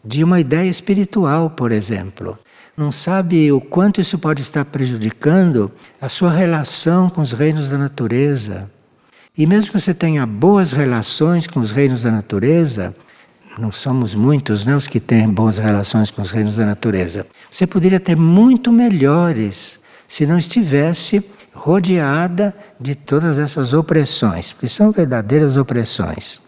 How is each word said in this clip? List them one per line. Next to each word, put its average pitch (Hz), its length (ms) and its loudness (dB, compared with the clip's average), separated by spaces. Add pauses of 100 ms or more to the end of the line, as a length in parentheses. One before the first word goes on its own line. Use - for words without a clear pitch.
de 123 180 -2
uma 175 160 4
ideia 160 300 0
espiritual, 170 800 0
por 123 220 -4
exemplo. 95 640 -6 (380)
Não 147 160 -2
sabe 170 580 0
o 135 100 4
quanto 196 400 0
isso 180 180 -2
pode 151 240 -2
estar 143 240 -4
prejudicando 127 1040 0 (280)
a 135 80 -8
sua 175 220 0
relação 170 800 0
com 165 140 -2
os 123 100 -2
reinos 151 360 -2
da 139 100 -2
natureza. 120 920 -2 (680)
E 151 100 2
mesmo 202 260 2
que 196 80 0
você 180 140 -2
tenha 151 320 -2
boas 156 460 2
relações 147 760 0
com - 140 -4
os 107 120 -2
reinos 127 300 0
da 120 80 0
natureza, 110 840 0 (640)
não 110 140 -4
somos 127 420 -2
muitos, 113 520 0
né, 143 100 0
os 139 100 -2
que - 140 -2
têm 110 280 2
boas 107 300 0
relações 104 520 0
com - 100 -12
os 95 100 -6
reinos 107 260 -2
da 113 100 0
natureza. 98 600 -4 (240)
Você - 160 -2
poderia 185 340 2
ter 175 160 0
muito 233 560 6
melhores 160 1040 2 (280)
se - 200 -2
não 165 100 2
estivesse 170 880 0 (280)
rodeada 175 1000 0 (260)
de 135 160 -6
todas 151 420 0
essas 143 340 -2
opressões, 139 800 0
porque - 160 -8
são 214 220 2
verdadeiras 135 680 0
opressões. - 920 -4